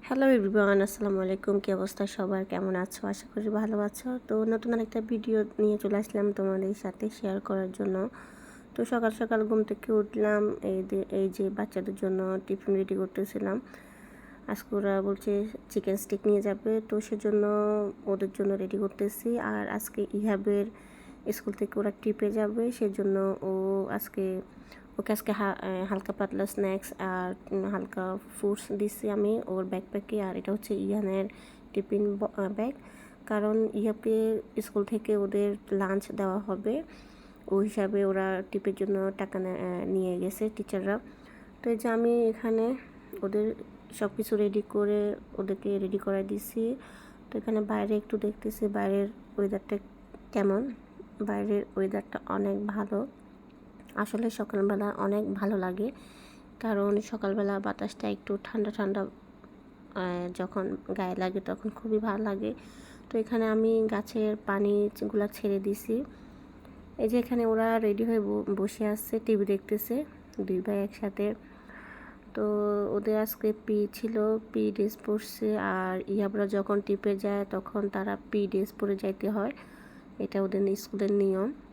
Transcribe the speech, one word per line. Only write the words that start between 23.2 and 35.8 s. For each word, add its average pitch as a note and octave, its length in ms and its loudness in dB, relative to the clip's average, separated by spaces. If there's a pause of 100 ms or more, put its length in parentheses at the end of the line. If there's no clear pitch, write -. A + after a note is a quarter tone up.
ও F#3+ 100 0 (380)
আজকে, F#3+ 500 -2 (580)
ওকে G#3 140 0
আজকে G#3+ 200 0
হা-, G3+ 300 0
এ, F#3 280 -2
হালকা F#3+ 220 -2
পাতলা G3 340 -2
স্ন্যাক্স G3 420 -2 (100)
আর, F#3 320 -2 (200)
উম, G3 140 0 (100)
হালকা F#3 440 -4 (180)
ফ্রুটস G#3 360 -2
দিছি G#3 380 -2
আমি G#3 220 4 (140)
ওর F#3+ 180 -2
ব্যাকপ্যাকে। G3 580 -4
আর F#3+ 140 -2
এটা F#3+ 160 -2
হচ্ছে G#3+ 220 -2
ইহানের G3 520 0 (460)
টিফিন G3+ 320 0 (120)
ব-, G3+ 200 -2
আ, G3 120 0
ব্যাগ, A3 260 -2 (520)
কারণ G#3+ 480 2
ইহাবকে G#3+ 420 2 (440)
স্কুল G#3 240 0
থেকে G#3+ 320 0
ওদের G3+ 400 2 (160)
লাঞ্চ G3 400 2